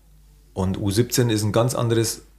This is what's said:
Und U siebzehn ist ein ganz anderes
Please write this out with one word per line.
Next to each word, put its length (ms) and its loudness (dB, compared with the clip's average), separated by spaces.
Und 260 -2
U 120 -2
siebzehn 400 0
ist 140 0
ein 80 -2
ganz 240 0
anderes 460 0